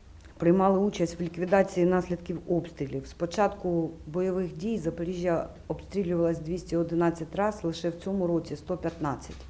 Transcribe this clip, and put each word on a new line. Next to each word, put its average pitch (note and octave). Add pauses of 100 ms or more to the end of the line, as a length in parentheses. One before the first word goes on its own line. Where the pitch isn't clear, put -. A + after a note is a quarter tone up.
(380)
приймали F#3+
участь F3
в F3
ліквідації F3+
наслідків F3+
обстрілів. C#3
З -
початку F3 (180)
бойових F3+
дій G#3
Запоріжжя E3+ (180)
обстрілювалось E3+
двісті E3+
одинадцять E3
раз, G#3
лише E3
в E3
цьому G3
році — E3
сто F3
п'ятнадцять. D#3+ (140)